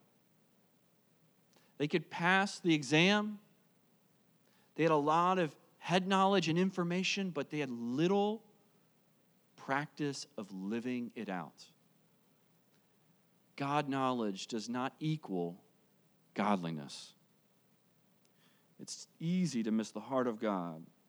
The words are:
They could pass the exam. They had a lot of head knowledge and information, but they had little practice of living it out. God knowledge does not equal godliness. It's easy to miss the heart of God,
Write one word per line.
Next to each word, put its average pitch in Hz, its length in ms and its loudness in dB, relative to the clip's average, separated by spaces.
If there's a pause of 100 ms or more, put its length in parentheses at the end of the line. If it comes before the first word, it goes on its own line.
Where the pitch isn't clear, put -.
(1800)
They 143 80 0
could 160 240 -2
pass 190 480 2
the 165 160 2
exam. 185 640 4 (1400)
They 151 80 -2
had 165 80 4
a 156 60 4
lot 170 420 4
of 160 160 0 (240)
head 180 300 0
knowledge 190 400 4
and 160 100 2
information, 185 720 0
but 143 180 -6
they 151 120 -4
had 135 100 -4
little 175 720 0 (1120)
practice 143 720 -6 (100)
of 101 160 -10
living 117 640 -6
it 107 140 -10
out. 87 360 -8 (1900)
God 143 320 0
knowledge 127 600 0
does 113 200 -6
not 123 300 -4
equal 98 640 -2 (720)
godliness. 87 800 -4 (1700)
It's - 260 -14 (140)
easy 165 420 0
to 107 80 0
miss 110 220 0
the 107 80 -8
heart 123 260 0
of 110 140 -4
God, 87 420 -2 (260)